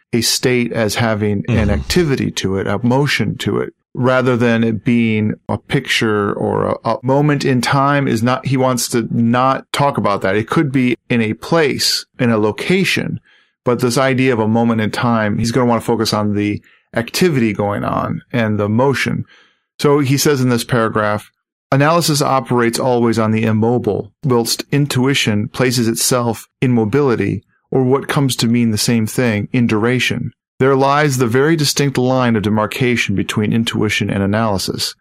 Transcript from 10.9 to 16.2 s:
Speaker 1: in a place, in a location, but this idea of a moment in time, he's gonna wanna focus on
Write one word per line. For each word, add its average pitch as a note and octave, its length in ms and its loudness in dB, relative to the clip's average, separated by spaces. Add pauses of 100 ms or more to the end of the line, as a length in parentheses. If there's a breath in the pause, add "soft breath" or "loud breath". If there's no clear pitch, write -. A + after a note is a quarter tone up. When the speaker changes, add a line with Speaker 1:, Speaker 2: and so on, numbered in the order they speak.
Speaker 1:
in A#2+ 140 0
a A2 120 -2
place, - 680 -2 (140)
in A#2+ 120 0
a A2+ 80 2
location, - 840 -2 (440 soft breath)
but B2 160 0
this A#2+ 180 0
idea C3 340 2
of A2 80 0
a G#2+ 80 0
moment A#2 320 2
in G#2+ 100 0
time, A2 480 0
he's A2+ 140 -2
gonna B2+ 140 2
wanna A#2 140 2
focus A2 320 0
on G#2 220 0